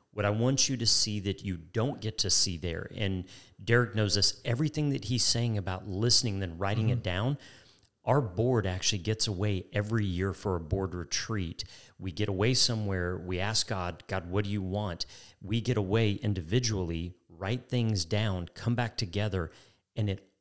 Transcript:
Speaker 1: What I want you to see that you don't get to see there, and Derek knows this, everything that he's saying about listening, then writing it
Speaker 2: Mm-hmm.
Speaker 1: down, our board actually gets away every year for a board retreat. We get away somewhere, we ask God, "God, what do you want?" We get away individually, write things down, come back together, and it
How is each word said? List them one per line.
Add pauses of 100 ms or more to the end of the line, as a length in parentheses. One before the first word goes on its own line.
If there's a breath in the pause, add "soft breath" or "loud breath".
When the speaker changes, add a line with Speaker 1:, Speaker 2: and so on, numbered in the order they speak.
(100)
Speaker 1:
What
I
want
you
to
see
that
you
don't
get
to
see
there,
and (380 loud breath)
Derek
knows
this,
everything
that
he's
saying
about
listening,
then
writing
it
Speaker 2:
Mm-hmm.
Speaker 1:
down, (640 loud breath)
our
board
actually
gets
away
every
year
for
a
board
retreat. (340 loud breath)
We
get
away
somewhere,
we
ask
God,
"God,
what
do
you
want?" (340 loud breath)
We
get
away
individually, (160)
write
things
down,
come
back
together, (460 loud breath)
and
it (100)